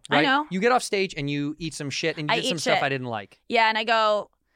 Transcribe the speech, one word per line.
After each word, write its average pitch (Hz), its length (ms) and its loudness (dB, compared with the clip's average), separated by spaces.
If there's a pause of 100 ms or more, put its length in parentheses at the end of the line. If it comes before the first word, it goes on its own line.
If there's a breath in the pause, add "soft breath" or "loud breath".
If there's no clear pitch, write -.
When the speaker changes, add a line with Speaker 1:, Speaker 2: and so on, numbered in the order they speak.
Speaker 1:
I 139 80 -2
Speaker 2:
right? 143 80 4
Speaker 1:
know. 277 240 2
Speaker 2:
You 185 120 -4
get 233 100 4
off 247 140 2
stage 196 320 -2
and 143 120 -4
you 143 300 -4
eat 160 160 -8
some 143 160 -8
shit 156 280 -4
and 151 120 -4
you - 20 4
Speaker 1:
I 226 40 2
Speaker 2:
did 220 80 -2
Speaker 1:
eat 247 60 0
Speaker 2:
some 180 80 -2
stuff 220 180 2
Speaker 1:
shit. 160 80 0
Speaker 2:
I 143 40 2
didn't 131 200 -4
like. 107 400 -8
Speaker 1:
Yeah, 226 200 4
and 220 80 0
I 220 60 -2
go, 214 480 2 (260)